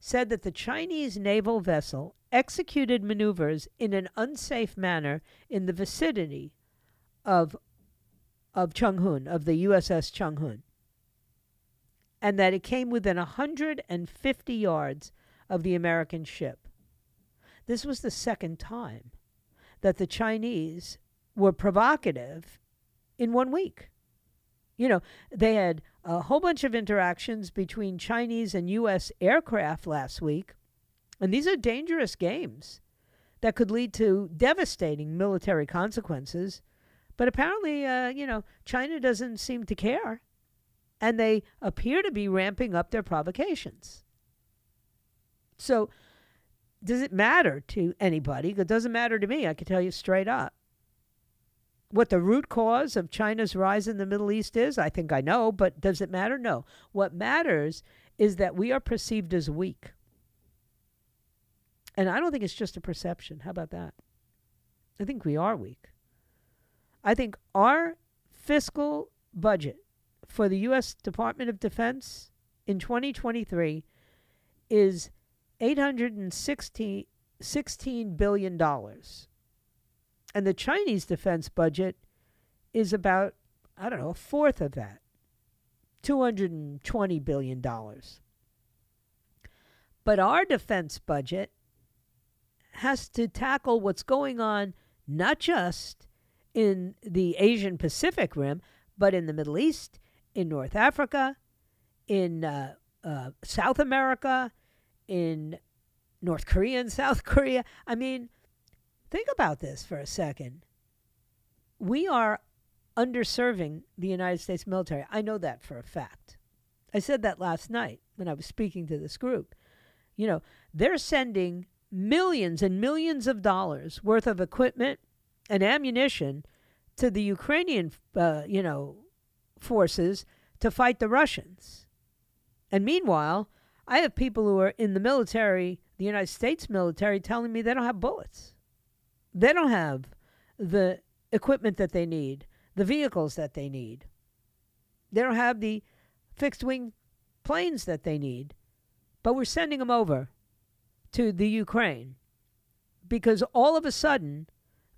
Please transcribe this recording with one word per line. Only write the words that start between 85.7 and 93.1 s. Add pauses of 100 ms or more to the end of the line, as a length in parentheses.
two
hundred
and
twenty
billion
dollars. (1800)
But
our
defense
budget (1200)
has
to